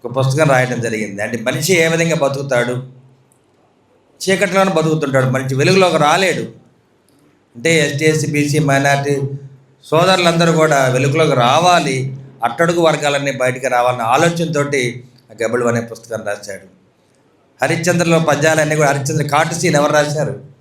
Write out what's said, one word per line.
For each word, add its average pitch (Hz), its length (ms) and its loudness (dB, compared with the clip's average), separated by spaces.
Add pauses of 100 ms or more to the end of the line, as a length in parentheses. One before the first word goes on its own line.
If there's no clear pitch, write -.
ఒక 127 140 -6
పుస్తకం 135 320 2
రాయడం 123 300 0
జరిగింది. 107 420 -6
అంటే 117 160 -6
మనిషి 139 420 0
ఏ 160 80 2
విధంగా 165 280 0
బతుకుతాడు, 131 680 -2 (1400)
చీకటిలోనే 190 480 0
బతుకుతుంటాడు, 156 560 0
మనిషి 131 280 -2
వెలుగులోకి 175 420 4
రాలేడు. 156 460 2 (1120)
అంటే 151 340 0
ఎస్టీ, 143 140 -4
ఎస్సీ, 156 280 2
బీసీ, 147 260 0
మైనారిటీ 139 600 0 (640)
సోదరులందరూ 170 680 2
కూడా 151 360 4
వెలుగులోకి 139 460 0
రావాలి, 135 840 2 (280)
అట్టడుగు 170 360 0
వర్గాలన్నీ 143 520 0
బయటికి 127 360 -2
రావాలన్న 123 340 0
ఆలోచనతోటి 143 1000 -2 (280)
ఆ - 20 -20 (100)
గబ్బిలం 120 240 -2
అనే 117 120 0
పుస్తకం 113 460 -10
రాశాడు. 98 540 -12 (840)
హరిశ్చంద్రలో 170 540 0
పద్యాలన్నీ 156 580 0
కూడా, 151 120 2
హరిశ్చంద్ర 139 380 -2
కాటు 160 280 0
సీన్ 156 220 0
ఎవరు 147 160 2
రాశారు? 147 480 -2 (200)